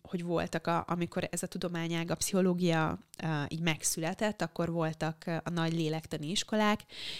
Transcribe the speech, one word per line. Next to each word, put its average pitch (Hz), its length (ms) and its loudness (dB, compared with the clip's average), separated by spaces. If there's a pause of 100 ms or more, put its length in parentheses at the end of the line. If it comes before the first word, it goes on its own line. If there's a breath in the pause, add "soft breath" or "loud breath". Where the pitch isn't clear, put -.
hogy 175 200 -6
voltak, 170 440 0
a, 170 220 0
amikor 175 420 -2
ez 180 120 -4
a 185 40 -4
tudományág, 170 640 -2
a 165 40 2
pszichológia, 175 840 4 (240)
ö, - 40 -4 (220)
így 160 120 -4
megszületett, 170 840 0
akkor 170 280 -2
voltak, 160 560 -2
ö, 165 180 -2
a - 60 -4
nagy 165 220 2
lélektani 156 580 -2
iskolák, 214 500 2 (400 loud breath)